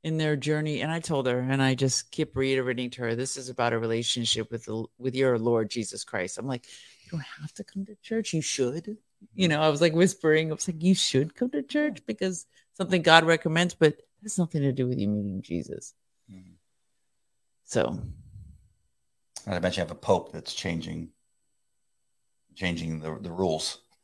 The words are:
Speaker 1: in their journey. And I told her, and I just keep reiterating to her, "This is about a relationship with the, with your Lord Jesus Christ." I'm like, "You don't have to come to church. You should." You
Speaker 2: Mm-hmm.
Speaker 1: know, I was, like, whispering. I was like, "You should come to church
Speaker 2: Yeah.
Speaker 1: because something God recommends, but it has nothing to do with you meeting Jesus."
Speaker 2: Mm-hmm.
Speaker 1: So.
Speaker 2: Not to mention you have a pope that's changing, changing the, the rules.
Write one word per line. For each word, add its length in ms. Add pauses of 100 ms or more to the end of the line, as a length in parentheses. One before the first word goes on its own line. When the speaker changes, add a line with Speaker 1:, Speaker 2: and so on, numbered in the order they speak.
Speaker 1:
in 140
their 180
journey. 460
And 100
I 80
told 280
her, 120
and 220
I 140
just 360
keep 240
reiterating 560
to 100
her, 140
"This 220
is 120
about 240
a 60
relationship 720
with 140
the, 200 (120)
with 180
your 220
Lord 320
Jesus 340
Christ." 360
I'm 80
like, 180 (380)
"You 80
don't 120 (180)
have 140
to 80
come 220
to 160
church. 320
You 80
should." 460
You 80 (520)
Speaker 2:
Mm-hmm. 20
Speaker 1:
know, 120
I 80
was, 120
like, 120
whispering. 560
I 60
was 120
like, 140
"You 140
should 400
come 160
to 100
church 360
Speaker 2:
Yeah. 100
Speaker 1:
because 380 (280)
something 300
God 220
recommends, 500
but 180
it 140 (160)
has 160
nothing 240
to 80
do 160
with 100
you 120
meeting 340
Jesus." 500 (380)
Speaker 2:
Mm-hmm. 220 (1120)
Speaker 1:
So. 360 (1500)
Speaker 2:
Not 100
to 40
mention 220
you 60
have 80
a 40
pope 320
that's 220
changing, 560 (1500)
changing 440
the, 220
the 100
rules. 480 (240)